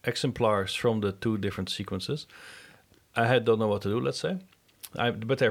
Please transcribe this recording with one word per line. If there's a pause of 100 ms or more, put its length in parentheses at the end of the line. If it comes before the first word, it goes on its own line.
exemplars
from
the
two
different
sequences, (880)
I
had,
don't
know
what
to
do,
let's
say. (600)
I,
but
they're